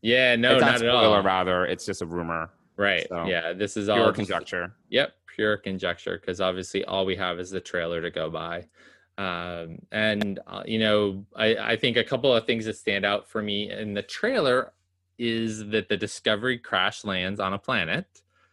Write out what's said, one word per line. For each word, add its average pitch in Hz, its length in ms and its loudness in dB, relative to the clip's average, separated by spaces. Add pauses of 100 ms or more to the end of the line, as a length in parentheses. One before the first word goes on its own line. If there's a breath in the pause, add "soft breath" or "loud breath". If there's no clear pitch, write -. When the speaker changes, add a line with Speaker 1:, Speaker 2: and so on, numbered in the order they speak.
Speaker 1:
Yeah, 123 340 4
no, 123 180 4
Speaker 2:
It's 131 80 6
Speaker 1:
not 135 120 6
Speaker 2:
not 123 100 2
Speaker 1:
at 117 60 2
all. 120 120 4
Speaker 2:
spoiler, 107 220 6
rather. 92 420 2
It's 90 200 -4
just 98 180 -4
a - 20 -6
rumor. 85 460 -4 (260)
Speaker 1:
Right. 98 320 2
Speaker 2:
So, 87 160 -4
Speaker 1:
Yeah, 85 280 -2
this 98 220 -4
is 101 120 -2
Speaker 2:
pure 104 100 4
Speaker 1:
all 110 140 6
just 98 180 -4
Speaker 2:
conjecture. 90 460 -4 (140)
Speaker 1:
Yep, 135 240 0 (220)
pure 107 220 2
conjecture, 90 640 -6
'cause 92 220 -4
obviously 92 420 -2
all 95 240 0
we 95 80 0
have 90 240 -4
is 90 100 -8
the 95 120 -6
trailer 85 400 -4
to 82 100 -6
go 80 180 -4
by. 85 380 -8 (500 soft breath)
Um, 87 600 -6 (120)
and, 104 540 0
uh, 95 220 -12
you 110 100 -2
know, 104 480 2 (100)
I, 113 200 4
I 110 200 -2
think 120 220 2
a 117 60 2
couple 131 320 2
of 113 100 2
things 113 200 0
that 110 100 -4
stand 101 280 -2
out 101 240 0
for 110 140 -4
me 104 300 -4
in 104 240 -6
the 101 80 -4
trailer 160 680 0 (460)
is 113 500 -2
that 107 200 0
the 107 60 2
Discovery 107 600 -2
crash 98 480 0
lands 98 340 -2
on 95 140 0
a 98 60 -4
planet. 110 640 -4 (300)